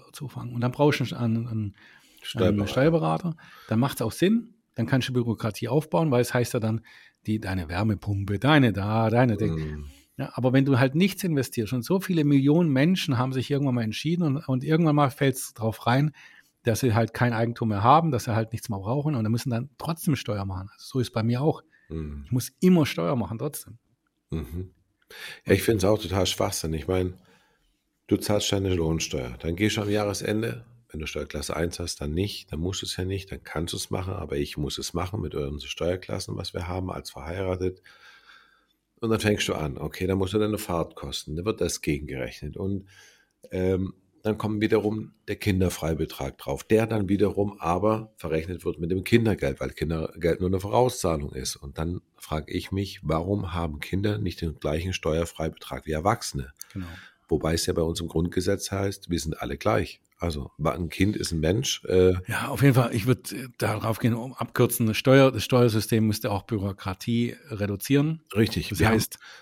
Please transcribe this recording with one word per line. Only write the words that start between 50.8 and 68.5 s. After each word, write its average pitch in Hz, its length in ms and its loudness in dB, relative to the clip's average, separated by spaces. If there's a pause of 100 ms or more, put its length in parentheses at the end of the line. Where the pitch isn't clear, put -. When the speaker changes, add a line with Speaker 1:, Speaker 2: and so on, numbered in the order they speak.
Speaker 2:
ist. 64 240 -8
Und 69 220 -14
dann 85 240 -4 (160)
frag 78 320 -6
ich 87 200 -6
mich, 98 320 -4
warum 87 520 -2
haben 80 260 -4
Kinder 104 380 -2
nicht 90 240 -6
den 80 180 -6
gleichen 82 320 -2
Steuerfreibetrag 82 920 -4
wie 78 60 -4
Erwachsene? 78 600 -2 (220)
Speaker 1:
Genau. 92 100 -8 (460)
Speaker 2:
Wobei 80 240 0
es 85 100 -2
ja 90 80 -2
bei 85 80 0
uns 82 220 -2
im 82 60 -6
Grundgesetz 90 640 -2
heißt, 98 380 -4
wir 85 100 0
sind 76 220 -6
alle 67 160 -6
gleich. 104 460 -2 (160)
Also 76 400 -6
wa-, 73 160 0
ein 82 160 -6
Kind 101 260 2
ist - 160 -4
ein 80 80 0
Mensch. 98 440 0
Äh 92 280 6 (140)
Speaker 1:
Ja, 113 220 -4
auf - 120 -4
jeden 135 140 8
Fall, 123 200 4
ich 104 120 0
würd, 123 260 0
äh, 123 240 -10
darauf 110 440 -2
gehen, 117 120 4
um 123 220 -6
abkürzen, - 520 2
das 107 120 0
Steuer-, 135 340 8
das 104 120 -2
Steuersystem 113 640 4
müsste 104 240 -2
auch 98 120 -2
Bürokratie 107 920 -2 (120)
reduzieren. 123 720 0 (160)
Speaker 2:
Richtig. 104 320 2